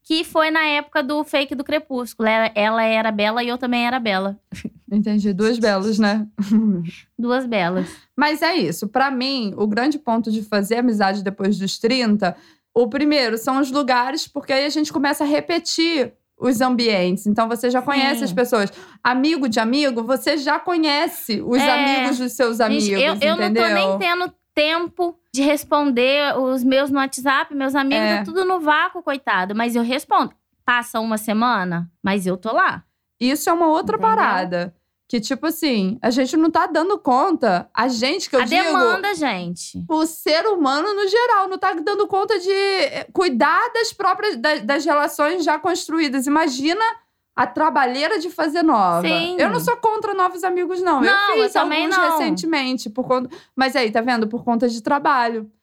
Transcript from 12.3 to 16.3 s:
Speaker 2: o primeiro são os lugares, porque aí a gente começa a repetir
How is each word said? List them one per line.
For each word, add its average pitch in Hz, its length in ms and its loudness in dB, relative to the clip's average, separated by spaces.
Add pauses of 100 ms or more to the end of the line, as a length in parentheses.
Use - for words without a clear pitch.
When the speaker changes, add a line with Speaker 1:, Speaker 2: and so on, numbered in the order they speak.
Speaker 2:
o 240 140 4
primeiro 277 500 0
são 262 220 -2
os 269 120 0
lugares, 262 560 0
porque 277 260 -6
aí 277 120 2
a 302 40 -2
gente 302 220 -2
começa 285 320 0
a 285 40 0
repetir 311 880 0 (240)